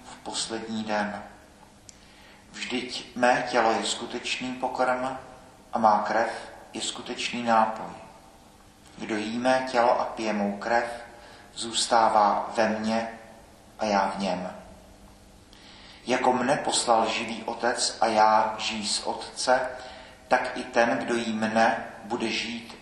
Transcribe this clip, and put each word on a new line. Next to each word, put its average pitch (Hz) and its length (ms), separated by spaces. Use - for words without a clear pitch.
v - 200
poslední 110 600
den. 104 400
Vždyť - 640
mé 123 360
tělo 113 200
je 104 140
skutečný - 680
pokrm 127 640
a 117 60
má 107 200
krev 110 300
je 110 80
skutečný - 640
nápoj. 110 500
Kdo 110 180
jí 113 220
mé 131 340
tělo 120 300
a - 40
pije 110 280
mou 101 240
krev, 117 320
zůstává 110 1000
ve 107 140
mně 110 500
a 107 60
já 98 300
v 95 40
něm. 90 340
Jako 127 260
mne 123 240
poslal 113 520
živý 113 340
Otec - 580
a 113 60
já 107 500
žiji 110 300
z - 160
Otce, - 680
tak - 300
i 123 60
ten, 120 340
kdo 117 180
jí 113 180
mne, 110 500
bude 113 240
žít - 540